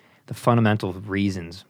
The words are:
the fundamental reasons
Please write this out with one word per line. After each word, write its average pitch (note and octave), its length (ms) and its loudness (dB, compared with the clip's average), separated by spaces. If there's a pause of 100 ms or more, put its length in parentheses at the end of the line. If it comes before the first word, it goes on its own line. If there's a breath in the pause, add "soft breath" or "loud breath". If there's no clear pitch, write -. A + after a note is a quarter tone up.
(260 soft breath)
the - 80 -12
fundamental G#2+ 580 2
reasons F#2+ 760 -4